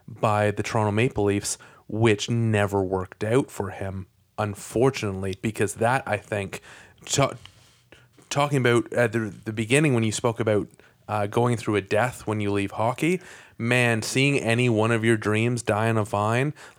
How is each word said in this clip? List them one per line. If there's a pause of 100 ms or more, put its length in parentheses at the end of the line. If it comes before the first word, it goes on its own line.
by
the
Toronto
Maple
Leafs, (300)
which
never
worked
out
for
him, (500)
unfortunately,
because
that,
I
think, (440)
ta-, (960)
talking
about
at
the, (120)
the
beginning
when
you
spoke
about, (400)
uh,
going
through
a
death
when
you
leave
hockey, (380)
man,
seeing
any
one
of
your
dreams
die
on
a
vine, (260)